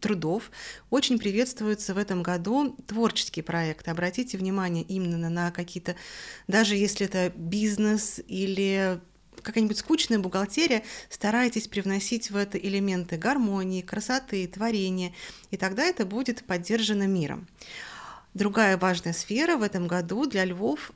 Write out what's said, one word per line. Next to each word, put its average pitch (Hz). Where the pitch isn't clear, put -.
трудов. 185
Очень 254
приветствуются 214
в 190
этом 196
году 185
творческие 214
проекты. 165
Обратите 180
внимание 185
именно 180
на, 165
на 175
какие-то, 175
даже 208
если 202
это 185
бизнес 208
или 190
какая-нибудь 220
скучная 311
бухгалтерия, 202
старайтесь 233
привносить 196
в 202
это 202
элементы 190
гармонии, 196
красоты, 214
творения, 185
и 196
тогда 190
это 349
будет 233
поддержано 208
миром. 170
Другая 202
важная 175
сфера 302
в 240
этом 202
году 180
для 202
львов — 196